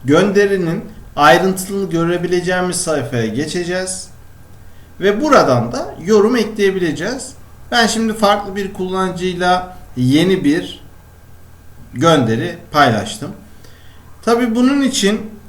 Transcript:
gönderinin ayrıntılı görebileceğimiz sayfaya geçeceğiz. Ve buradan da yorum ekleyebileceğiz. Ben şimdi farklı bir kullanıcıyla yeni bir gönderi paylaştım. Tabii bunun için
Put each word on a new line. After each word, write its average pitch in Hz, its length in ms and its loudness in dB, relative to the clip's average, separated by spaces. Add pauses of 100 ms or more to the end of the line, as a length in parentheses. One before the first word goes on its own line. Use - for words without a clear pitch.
gönderinin 190 800 2 (300)
ayrıntılı 185 720 2
görebileceğimiz 175 840 -2
sayfaya 127 520 -2
geçeceğiz. 175 800 -6 (920)
Ve 202 220 2
buradan 147 500 4
da - 300 -8
yorum 214 340 4
ekleyebileceğiz. 190 1000 -2 (380)
Ben 233 160 2
şimdi 220 260 -2
farklı 202 420 0
bir 190 180 -6
kullanıcıyla 180 1040 -2 (200)
yeni 151 460 2
bir 160 400 -2 (1080)
gönderi 139 640 2 (140)
paylaştım. 135 600 0 (880)
Tabii 233 340 0
bunun 262 260 4
için 214 400 0 (280)